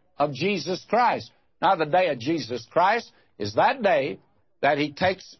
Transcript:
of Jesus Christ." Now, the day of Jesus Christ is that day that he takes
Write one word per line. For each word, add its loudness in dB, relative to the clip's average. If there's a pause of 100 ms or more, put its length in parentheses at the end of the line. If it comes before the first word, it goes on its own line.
(180)
of 0
Jesus -4
Christ." 0 (320)
Now, 4
the -2
day 2
of -2
Jesus -4
Christ 0 (260)
is -8
that 2
day 0 (420)
that 2
he -4
takes -4